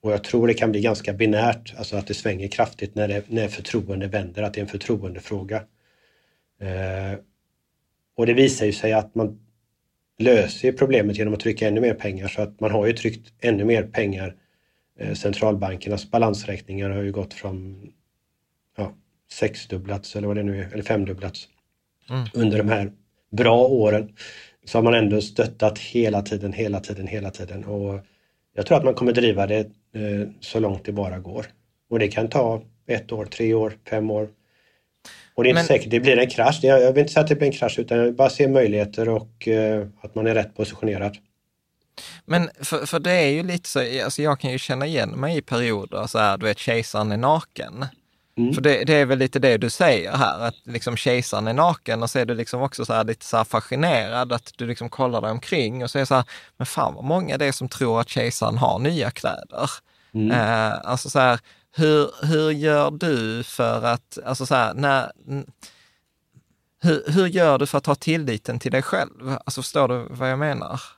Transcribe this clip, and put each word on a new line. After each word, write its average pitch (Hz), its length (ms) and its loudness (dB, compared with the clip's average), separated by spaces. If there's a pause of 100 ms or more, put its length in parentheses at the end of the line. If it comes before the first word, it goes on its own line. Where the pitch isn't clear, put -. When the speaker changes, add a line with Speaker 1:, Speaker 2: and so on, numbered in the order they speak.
Speaker 1:
och 107 100 0
jag 104 120 -2
tror 120 220 2
det 117 80 6
kan 113 180 0
bli 104 80 0
ganska 107 320 0
binärt, 110 640 0
alltså 104 180 -8
att 98 100 -6
det 104 80 -6
svänger 98 340 -6
kraftigt - 460 -4
när 107 140 -2
det, 104 200 -4
när 113 200 -2
förtroende 98 580 -6
vänder, 95 360 -6
att 101 120 -6
det 107 60 -6
är - 20 -4
en 98 60 -8
förtroendefråga. 98 880 -6 (1040)
Eh, 95 580 -6 (960)
och 117 100 2
det 120 80 4
visar 131 320 4
ju 104 60 2
sig 110 200 -2
att 107 220 0
man 107 240 -2 (800)
löser 113 500 4
ju 127 80 2
problemet 107 420 2
genom 107 160 0
att 101 60 -6
trycka 110 280 0
ännu 107 120 2
mer 120 140 2
pengar, 98 340 -6
så 107 140 -4
att 104 180 -8
man 107 100 0
har 107 160 2
ju 120 60 2
tryckt - 480 -6
ännu 107 240 0
mer 113 180 2
pengar. 95 520 -4 (640)
Eh, 101 160 -6
centralbankernas 101 960 -2
balansräkningar 98 800 -2
har 98 120 -4
ju 98 100 -4
gått 98 220 -8
från, 95 540 -12 (880)
ja, 196 160 -6 (400)
sexdubblats 101 840 -6
eller 104 100 -6
vad 104 100 -2
det 104 60 -4
nu 101 200 -4
är, 90 100 -12
eller 107 100 -8
femdubblats 95 680 -4 (640)
Speaker 2:
Mm. 127 140 -4 (100)
Speaker 1:
under 107 240 2
de 104 100 0
här 101 240 0 (400)
bra 117 340 6
åren. 107 460 4 (520)
Så - 140 -2
har 113 40 4
man 117 120 6
ändå 107 260 4
stöttat - 580 0
hela 107 440 0
tiden, 101 300 -6
hela 101 280 -4
tiden, 98 260 -10
hela 98 240 -8
tiden. 98 340 -12
Och 101 360 -6 (540)
jag 104 120 -4
tror 151 120 6
att 135 60 0
man 127 100 4
kommer 123 180 2
driva 110 340 2
det, 107 120 0 (360)
eh, 104 340 -4 (120)
så - 200 -4
långt 98 240 -2
det 104 80 -6
bara 95 260 -4
går. 92 280 -10 (440)
Och 117 80 0
det 104 100 2
kan 113 200 -2
ta 113 340 0 (240)
ett - 260 -4
år, 107 140 -6
tre 113 280 0
år, 110 180 0 (180)
fem 107 200 -2
år. 107 180 -2 (1080)
Och 120 100 2
det 127 40 8
är - 20 8
inte 165 80 4
Speaker 2:
Men 165 80 2
Speaker 1:
säkert 113 240 2
det 120 100 4
blir 127 180 6
en 123 120 4
krasch. 123 320 2
Jag, 135 200 8
jag 127 100 6
vill 139 80 6
inte 147 120 2
säga 156 100 6
att 156 60 2
det 147 80 4
blir 147 120 2
en 131 60 0
krasch, 120 240 -2
utan 117 200 0
jag 120 60 4
vill 120 100 2
bara 131 160 6
se 135 180 2
möjligheter 113 600 2
och, 110 400 -4
eh, 107 380 2 (140)
att - 140 -16
man 110 120 0
är 110 80 2
rätt 104 220 0
positionerad. 101 640 -4 (1040)
Speaker 2:
Men 170 260 0 (100)
för, 139 260 -4
för 165 140 -2
det 175 120 0
är 170 180 4
ju 156 120 0
lite 175 260 -4
så, 139 120 0 (240)
alltså 139 180 -4
jag 147 180 2
kan 135 100 -4
ju 131 80 -4
känna 131 280 -4
igen 123 240 -2
mig 151 260 -2
i 143 60 -2
perioder, 107 640 -2
så - 120 -4
här, 101 200 4
du 107 80 -2
vet, 104 120 0
kejsaren 110 540 -2
är 104 40 -2
naken. 131 680 -2 (540)
Speaker 1:
Mm. 120 160 2
Speaker 2:
För 147 80 -2
det, 135 220 4
det 151 100 4
är 143 120 6
väl 131 120 2
lite 131 200 0
det 123 180 4
du 113 140 0
säger 110 420 2
här, 101 280 2
att 117 140 -4 (100)
liksom 117 320 -6
kejsaren 120 520 0
är 113 60 -2
naken, 135 480 2
och 117 80 -4
så - 80 -2
är 123 60 2
du 117 100 -2
liksom 117 280 -4
också 135 220 -4
så 117 80 -4
här 110 120 2
lite 113 200 -6
så - 120 -2
här 113 80 2
fascinerad, 123 880 0
att - 240 -6
du 120 100 -6
liksom 117 220 -8
kollar 123 320 0
dig 107 100 -4
omkring 123 540 -2
och 117 60 -6
så 143 80 -2
är 135 60 2
så 135 100 0
här, 127 100 4 (320)
men 123 100 -6
fan 139 280 -2
vad 143 100 -14
många 151 340 0
det 143 80 2
är 135 60 0
som 127 160 -6
tror 117 320 0
att 117 80 -2
kejsaren 113 500 -2
har 123 200 2
nya 139 320 0
kläder. - 600 -6 (440)
Speaker 1:
Mm. 110 160 2
Speaker 2:
Eh, 110 600 0
alltså 127 200 -4
så - 80 2
här, 127 220 4 (360)
hur, 151 500 2
hur 156 240 2
gör 147 400 2
du 120 520 -2
för 113 420 -2
att, - 400 -2
alltså 131 220 -4
så 143 80 0
här, 117 200 2
när, 135 380 0 (160)
n-, 139 180 -8 (1400)
hur, 160 240 4
hur 180 200 4
gör 165 320 4
du 143 80 2
för 143 120 0
att - 80 -2
ha 143 80 2
tilliten 131 640 -2
till 120 140 -4
dig 131 100 2
själv? 131 600 -4
Alltså - 180 -8
förstår 139 260 2
du 123 220 -2
vad 131 200 -4
jag 131 80 -2
menar? 143 420 -4 (180)